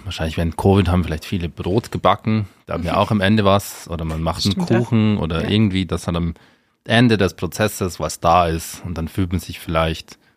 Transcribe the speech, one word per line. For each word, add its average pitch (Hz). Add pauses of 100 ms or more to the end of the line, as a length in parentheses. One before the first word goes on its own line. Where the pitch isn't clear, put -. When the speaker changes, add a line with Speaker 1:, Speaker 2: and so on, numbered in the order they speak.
Speaker 1:
wahrscheinlich 95
während 85
covid 98
haben 90
vielleicht 78
viele 85
Brot 95
gebacken, 104 (200)
da 82
haben 85
wir 85
Speaker 2:
Mhm. 82
Speaker 1:
auch 101
am 107
Ende 101
was, -
oder 82
man 80
macht 82
einen 101
Speaker 2:
Stimmt, 98
ja. 110
Speaker 1:
Kuchen 110
oder 82
Speaker 2:
Ja. -
Speaker 1:
irgendwie, 95
dass 82
halt 87
am 85 (500)
Ende 117
des 92
Prozesses 95
was 76
da 85
ist -
und 87
dann 82
fühlt 90
man 92
sich -
vielleicht 80 (180)